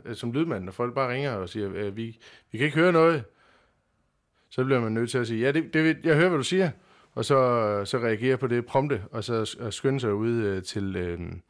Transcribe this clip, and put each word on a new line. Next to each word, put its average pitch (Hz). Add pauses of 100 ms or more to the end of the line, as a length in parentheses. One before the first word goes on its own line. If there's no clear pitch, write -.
øh, 117
som 117
lydmand, 135
når 92
folk 120
bare 131
ringer 135
og 95
siger, 101
øh, 101
"Vi, 113 (340)
vi 110
kan 131
ikke 151
høre 175
noget", 160 (1300)
så 131
bliver 131
man 110
nødt 117
til 131
at 117
sige, 113
"Ja, 131
det, 151
det 156
vil, 160
jeg 156
hører, 170
hvad 170
du 127
siger." 185 (440)
Og 120
så, 120
så 127
reagere 120
på 131
det 120
prompte, 139 (100)
og 110
så 113
s-, -
og 110
skynde 135
sig 107
ud, 110
øh, 101
til, 98
øh, 87 (300)